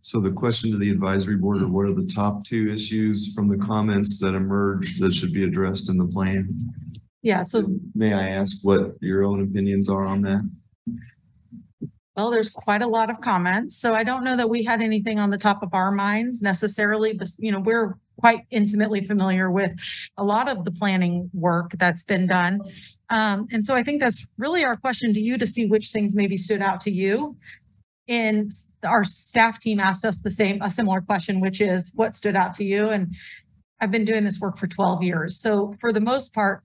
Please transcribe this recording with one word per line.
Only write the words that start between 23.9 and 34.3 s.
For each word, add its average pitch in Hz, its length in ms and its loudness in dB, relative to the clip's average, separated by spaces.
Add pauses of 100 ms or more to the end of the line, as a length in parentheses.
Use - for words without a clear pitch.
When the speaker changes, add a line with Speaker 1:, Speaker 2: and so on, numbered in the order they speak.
Speaker 2:
that's 240 240 -2 (120)
really 311 260 0
our 247 120 0
question 240 380 -2
to 214 60 2
you 233 180 0
to - 80 0
see 233 200 0
which 214 240 2
things 202 240 0
maybe 202 220 2
stood 196 260 -2
out 196 200 0
to 208 80 -2
you. 202 460 0 (720)
And 214 420 0 (320)
our 208 220 4
staff - 560 0
team 214 200 0
asked 190 240 0
us 208 180 -2
the 202 80 -2
same, 196 320 0
a 190 80 -2
similar 190 300 0
question, 190 400 0
which 190 200 0
is, 185 340 0
"What 220 200 0
stood 208 200 -2
out 185 220 2
to 208 80 -4
you?" 202 260 2
And 190 240 -2 (640)
I've 214 120 0
been 226 120 2
doing 214 200 2
this 196 160 -2